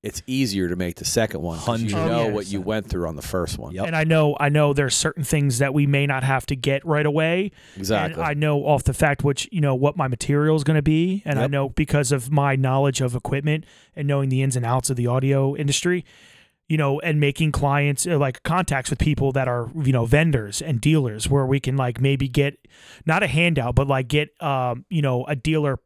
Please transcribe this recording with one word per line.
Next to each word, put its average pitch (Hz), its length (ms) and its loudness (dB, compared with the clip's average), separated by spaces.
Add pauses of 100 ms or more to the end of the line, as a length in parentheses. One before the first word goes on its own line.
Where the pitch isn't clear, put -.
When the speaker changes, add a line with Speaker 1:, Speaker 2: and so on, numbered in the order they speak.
Speaker 1:
it's - 260 -12
easier 101 420 -2
to 87 80 -4
make 87 180 -4
the - 80 -14
second 104 380 -2
one 82 180 -6
'cause 113 220 -4
you 107 120 -4
Speaker 2:
Hundred. - 160 -2
Speaker 1:
know 117 120 0
Speaker 3:
Oh, 113 60 0
yeah. 104 40 -2
Speaker 1:
what 104 160 -4
you 98 140 -6
went 104 260 -4
through 87 220 -4
on 78 80 -8
the 69 40 -12
first 87 380 -4
one. 60 160 -12
Speaker 2:
Yep. 95 100 -4
Speaker 3:
And 165 120 -4
I 156 80 0
know, 156 340 4
I 147 80 2
know 147 240 4
there's 139 240 2
certain 156 300 -2
things 143 340 2
that 139 140 0
we 147 140 4
may 143 200 2
not 131 160 -2
have 131 220 0
to 143 100 -2
get 139 300 -2
right 151 200 0
away. 165 460 0 (240)
Speaker 1:
Exactly. 98 380 -2
Speaker 3:
And 160 100 -4
I 151 100 -2
know 147 320 0
off 143 200 2
the 131 80 2
fact 143 320 0
which, 143 260 -2
you 185 80 -4
know, 139 160 2
what 143 220 0
my 139 100 0
material 147 480 2
is 147 80 0
gonna 151 180 2
be. 165 440 2
And 143 120 -2
I 135 40 0
Speaker 2:
Yep. 135 100 0
Speaker 3:
know 139 160 -2
because 143 460 0
of 131 180 -4
my 139 240 2
knowledge 135 460 0
of 123 120 -2
equipment 147 520 -2 (280)
and 147 140 -6
knowing 139 220 0
the 131 120 2
ins 135 140 0
and 123 100 -2
outs 127 240 0
of 131 60 -2
the 120 120 -2
audio 135 500 0
industry, 156 480 -2 (640)
you 156 80 2
know, 143 240 0
and 156 180 0
making 147 320 2
clients, 143 560 0
uh, 170 100 2
like, 135 260 0
contacts 160 460 0
with - 100 -2
people 139 340 2
that 131 160 0
are, 120 200 -4 (140)
you 135 80 4
know, 120 140 2
vendors 131 560 2
and 123 180 -2
dealers 131 500 2
where 139 160 2
we 135 140 0
can, 131 160 -2
like, 123 240 -2
maybe 135 300 0
get, 139 280 0 (480)
not 160 160 2
a 190 60 0
handout, 139 480 2
but, 139 140 4
like, 131 180 0
get, 147 220 0 (120)
um, 131 480 -2
you 165 120 0
know, 127 240 0
a 151 100 -4
dealer 147 500 0